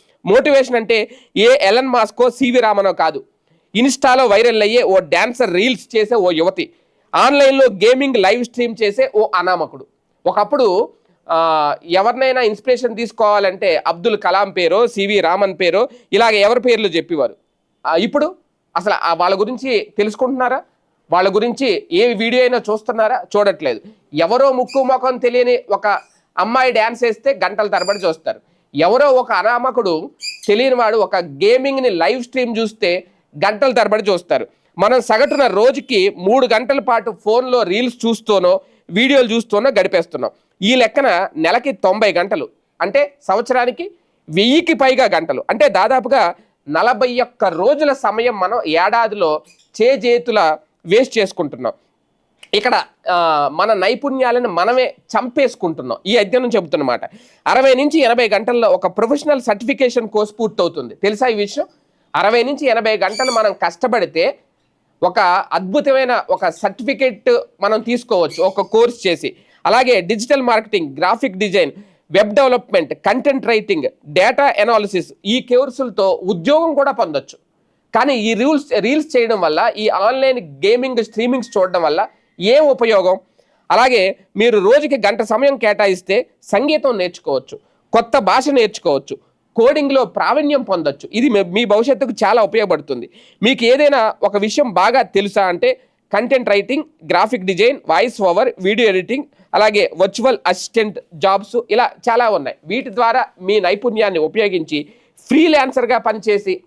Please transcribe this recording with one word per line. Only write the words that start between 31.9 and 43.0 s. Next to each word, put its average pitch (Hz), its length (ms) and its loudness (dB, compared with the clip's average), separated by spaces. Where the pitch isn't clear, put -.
స్ట్రీమ్ 240 340 -6
చూస్తే 202 460 -4
గంటల 214 260 0
తరబడి 208 400 0
చూస్తారు. 156 360 -2
మనం 226 220 2
సగటున 269 460 2
రోజుకి 214 720 0
మూడు 226 300 2
గంటల 247 320 0
పాటు 226 360 -2
ఫోన్లో 247 380 0
రీల్స్ 226 420 -2
చూస్తూనో, 190 540 2
వీడియోలు 247 380 2
చూస్తూనో 226 420 -2
గడిపేస్తున్నాం. 180 640 -2
ఈ 220 140 2
లెక్కన 220 600 2
నెలకి 214 360 0
తొంభై 202 400 0
గంటలు, 175 380 -2
అంటే 277 420 -2